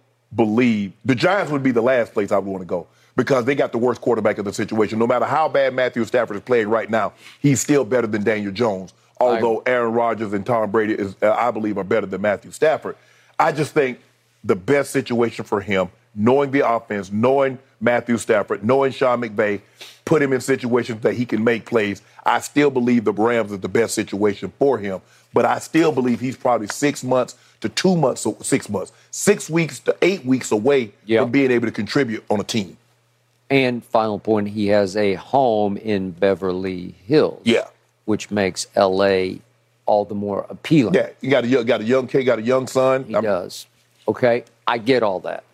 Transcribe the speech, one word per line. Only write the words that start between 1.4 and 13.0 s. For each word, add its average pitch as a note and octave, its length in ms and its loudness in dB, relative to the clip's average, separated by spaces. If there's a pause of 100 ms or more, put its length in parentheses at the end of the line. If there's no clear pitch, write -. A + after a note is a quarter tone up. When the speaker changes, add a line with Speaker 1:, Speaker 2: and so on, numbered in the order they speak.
Speaker 1:
would C#3 120 -4
be C3+ 80 2
the A2+ 100 2
last A#2+ 320 2
place G2+ 180 -2
I G2+ 60 2
would G2 120 -4
wanna F#2 160 -8
go F2 220 -6 (280)
because B2+ 300 0
they C#3+ 100 0
got C3+ 160 -2
the B2 60 -4
worst A#2+ 240 0
quarterback G#2+ 360 0
in G2+ 80 -4
the G2+ 80 -6
situation. A2 460 -2
No A#2 80 0
matter A#2+ 180 0
how D3 240 0
bad C3+ 240 0
Matthew B2 320 -2
Stafford G#2+ 320 -2
is F#2+ 60 -12
playing A2+ 260 2
right G#2+ 200 0
now, G#2 240 -2 (280)
he's C#3 180 2
still C#3+ 240 2
better A2+ 240 0
than G#2+ 160 -2
Daniel G#2 280 -2
Jones. F#2+ 420 -2 (260)
Speaker 2:
I B2 60 2
Speaker 1:
Although A2+ 400 0
Aaron A#2+ 280 0
Rodgers A2+ 400 0
and G2 120 -4
Tom A2 260 0
Brady G#2+ 220 2
is, G2 280 -4
uh, G#2+ 120 4
I A#2 180 0
believe, G#2+ 260 -4
are F#2+ 60 -4
better G2+ 220 0
than F#2+ 160 -6
Matthew G2 300 -2
Stafford. C#3+ 440 0 (420)